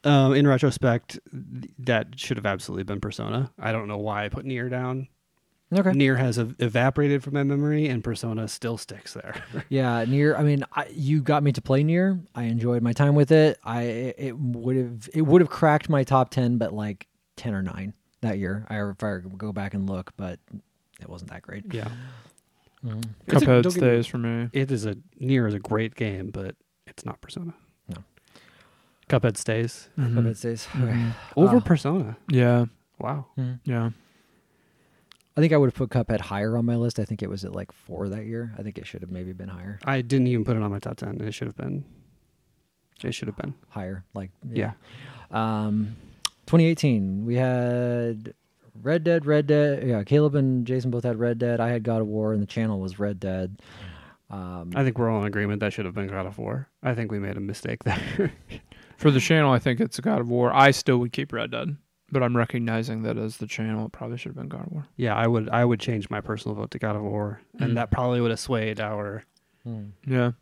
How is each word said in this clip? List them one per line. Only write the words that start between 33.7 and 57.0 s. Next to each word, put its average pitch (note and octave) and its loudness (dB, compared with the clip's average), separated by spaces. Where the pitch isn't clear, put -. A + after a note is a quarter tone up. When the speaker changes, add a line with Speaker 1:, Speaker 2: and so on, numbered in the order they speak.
Speaker 2:
I D3 2
think D#3 6
I D#3 6
would C#3+ 6
have B2 2
put B2 -4
Cuphead A2+ 2
higher G#2+ -2
on A#2 2
my A#2+ 2
list. A#2 0
I G#2+ 0
think G#2 -6
it F#2+ -4
was G2 -8
at, F#2+ -10
like, F#2+ -8
four - -8
that G#2+ -8
year. A2+ -8
I G2 -12
think G2+ -10
it G2+ -14
should - -12
have F#2 -12
maybe F#2 -8
been F#2 -12
higher. F#2 -12
Speaker 1:
I C3+ 0
didn't B2+ 2
even A#2+ 2
put A#2+ 0
it A2 0
on G#2 -2
my G2+ -4
top - -8
ten. G#2 -8
It A2 -6
should A#2 -8
have - -12
been. - -6
It B2 -4
should - -8
have G#2 -10
been. - -8
Speaker 2:
Higher. F#2+ -10
Like, F#2+ -10
Speaker 1:
Yeah. A2 -2
Speaker 2:
yeah. A2 0
Um, G#2+ -2
twenty E3 6
eighteen, A2 2
we A#2 -2
had B2 0
Red D#3 0
Dead, E3 2
Red D3+ 4
Dead. D3 4
Yeah, A2+ 2
Caleb C#3+ 4
and C3 4
Jason B2+ 0
both A#2+ 0
had A#2+ -2
Red A#2+ 0
Dead. A#2+ 0
I A#2 2
had A#2+ 0
God A2+ 0
of A2 0
War, G#2+ 0
and G#2+ 2
the G2+ 0
channel A2 0
was F#2 -6
Red G2+ -2
Dead. F#2 -4
Um, F2+ -10
Speaker 1:
I C#3 2
think A#2+ 0
we're A#2 2
all G#2+ 2
in G2+ 0
agreement G#2 0
that G#2 0
should A2 -6
have F2+ -6
been G2+ -4
God F#2+ -6
of G2+ -12
War. A2+ -6
I B2+ 0
think A2+ -4